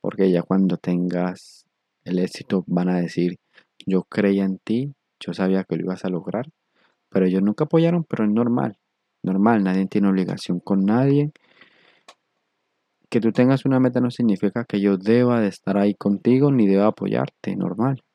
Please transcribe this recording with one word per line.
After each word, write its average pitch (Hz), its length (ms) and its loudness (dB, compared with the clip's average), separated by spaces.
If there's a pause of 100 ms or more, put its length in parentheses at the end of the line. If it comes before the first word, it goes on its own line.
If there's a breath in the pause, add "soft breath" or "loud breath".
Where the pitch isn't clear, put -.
porque 95 300 0
ya 85 120 2
cuando 92 360 0
tengas 90 880 -6 (380)
el 90 160 -4
éxito 92 460 -4
van 90 220 -2
a 90 100 0
decir, 87 400 -4 (460 soft breath)
"Yo 92 200 -2
creía 98 400 0
en 95 140 -4
ti, 131 360 -6 (260)
yo - 140 -10
sabía 95 300 0
que 85 120 -6
lo 85 60 -6
ibas 92 240 -6
a - 20 -4
lograr", 90 380 -8 (640)
pero 95 160 0
ellos 92 160 0
nunca 107 220 0
apoyaron, 165 400 0
pero - 200 -4
es 104 60 0
normal, 120 480 -2 (440)
normal, 98 420 2
nadie 95 220 0
tiene 101 220 0
obligación 92 520 -2
con 98 240 0
nadie. 139 480 2 (1800 soft breath)
Que 120 100 2
tú 110 120 0
tengas 131 320 2
una 135 160 2
meta 127 200 2
no 123 100 0
significa 113 560 -2
que 101 140 -2
yo 98 180 2
deba 120 420 2
de 104 80 2
estar 98 300 -4
ahí 101 160 2
contigo 123 580 2
ni 117 140 4
deba 98 220 4
apoyarte, 98 680 -4
normal. 104 460 -4 (120)